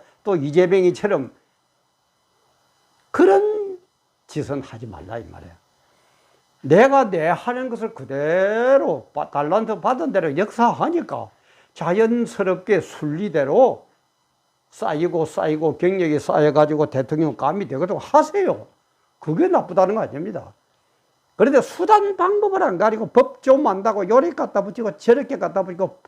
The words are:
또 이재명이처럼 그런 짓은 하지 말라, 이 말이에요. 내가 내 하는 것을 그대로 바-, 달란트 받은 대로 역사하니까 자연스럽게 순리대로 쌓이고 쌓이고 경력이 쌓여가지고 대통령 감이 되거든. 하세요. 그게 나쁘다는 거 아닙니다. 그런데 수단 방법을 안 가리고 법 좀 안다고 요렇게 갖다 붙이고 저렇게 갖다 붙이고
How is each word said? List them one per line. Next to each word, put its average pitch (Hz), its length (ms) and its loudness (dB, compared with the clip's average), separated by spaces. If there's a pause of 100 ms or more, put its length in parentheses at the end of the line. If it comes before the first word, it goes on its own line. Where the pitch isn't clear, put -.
(240)
또 202 120 0
이재명이처럼 175 1000 2 (1800)
그런 392 680 2 (480)
짓은 139 340 -8
하지 120 260 -16
말라, 92 300 -14
이 110 80 -12
말이에요. 85 280 -20 (1080)
내가 240 480 4
내 165 180 -2
하는 247 420 -4
것을 214 240 -8
그대로 185 1200 0
바-, 151 160 -6
달란트 180 520 -2
받은 254 320 -2
대로 165 240 -2
역사하니까 208 920 -2 (440)
자연스럽게 196 1080 0
순리대로 156 1040 0 (840)
쌓이고 165 560 -4
쌓이고 156 520 -2
경력이 175 420 0
쌓여가지고 151 680 2
대통령 143 460 -2
감이 160 320 -4
되거든. 156 300 -4
하세요. 311 680 0 (540)
그게 165 300 -2
나쁘다는 190 460 0
거 220 60 -2
아닙니다. 139 520 -10 (840)
그런데 269 260 4
수단 403 540 0
방법을 392 480 0
안 190 140 -2
가리고 214 300 0
법 - 360 0
좀 269 240 4
안다고 196 400 -2
요렇게 269 280 2
갖다 208 280 -2
붙이고 208 320 -8
저렇게 247 420 2
갖다 180 260 -2
붙이고 180 440 -6